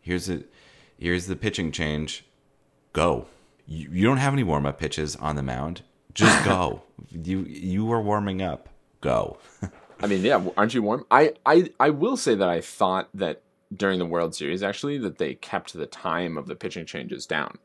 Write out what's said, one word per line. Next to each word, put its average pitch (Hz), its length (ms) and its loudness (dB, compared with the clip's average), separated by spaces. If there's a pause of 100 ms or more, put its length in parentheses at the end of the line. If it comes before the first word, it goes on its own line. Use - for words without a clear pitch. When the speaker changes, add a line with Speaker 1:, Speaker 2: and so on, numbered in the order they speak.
Speaker 1:
here's 87 260 -4
the, 87 180 -4 (540)
here's 87 280 0
the 92 100 -4
pitching 95 340 -2
change. 76 540 -4 (680)
Go." 78 320 2 (400)
You, 78 260 -10
you 90 140 2
don't 135 100 6
have 139 160 2
any 139 100 2
warm-up 71 360 0
pitches 76 380 -4
on 76 200 -4
the 69 60 -4
mound. 67 400 -6 (320)
Just 107 300 6
go. 92 420 2
Speaker 2:
<laughs> - 60 -20 (180)
Speaker 1:
You, 87 300 -4
you 95 520 -4
are 117 80 2
warming 101 420 0
up. 80 260 -6 (320)
Go. 52 360 0 (340)
<laughs> - 300 -20
Speaker 2:
I 104 60 0
mean, 98 160 2
yeah, 131 120 4
w-, 90 220 0
aren't 110 160 2
you 127 100 2
warm? 107 280 -2
I, 143 240 8 (100)
I, 165 260 6 (100)
I 151 100 6
will 175 260 0
say 120 200 2
that 95 120 2
I 85 120 0
thought 92 520 -2
that 92 300 -6 (320)
during 95 240 2
the 87 80 0
World 85 280 0
Series, 85 280 -4
actually, 143 360 -4
that 101 200 -6
they 65 160 -2
kept - 380 -8
the 78 120 -6
time 85 540 -4
of 69 80 -10
the - 80 -10
pitching 87 320 -10
changes - 400 -10
down. 76 380 -4